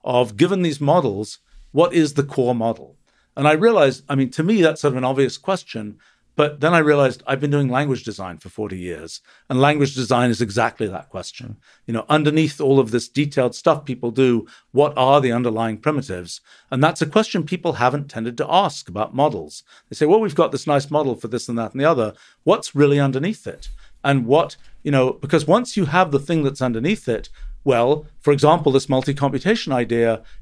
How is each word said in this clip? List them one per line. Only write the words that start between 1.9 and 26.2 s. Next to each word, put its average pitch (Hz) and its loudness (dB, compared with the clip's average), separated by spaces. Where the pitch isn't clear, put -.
is 151 2
the 143 2
core 127 0
model? 113 -4
And 139 2
I 151 6
realized, 160 4
I 143 -2
mean, 135 0
to 160 -2
me, 202 2
that's 156 2
sort 131 0
of - -4
an 127 -2
obvious 131 0
question. 110 -8
But 147 0
then 160 2
I 170 4
realized 143 2
I've 139 -4
been 143 -2
doing 143 2
language 127 -2
design 95 -12
for 87 -20
forty 98 -10
years, 82 -12
and 123 0
language 143 2
design 123 0
is 113 -2
exactly 113 -2
that 92 -12
question. - -14
You 117 -6
know, 113 -6
underneath 151 0
all 139 4
of 113 0
this 120 -2
detailed 139 -2
stuff 147 0
people 120 -8
do, 120 2
what 143 2
are 135 4
the 127 0
underlying 113 -2
primitives? 101 -6
And 131 -2
that's 165 0
a 160 0
question 185 0
people 175 -4
haven't 127 -2
tended 117 -8
to 143 -4
ask 175 0
about 104 -6
models. 120 -4
They - -14
say, 151 0
"Well, 202 4
we've 196 -4
got 156 2
this 135 -8
nice 143 0
model 139 0
for - -10
this 120 -8
and 117 -6
that 110 -8
and 131 -6
the 151 4
other. 117 0
What's 214 0
really 143 4
underneath 139 -4
it?" - -12
And 135 0
what, 143 2
you 147 -4
know, 131 4
because 151 0
once 208 2
you 180 0
have 175 2
the 139 2
thing 156 -2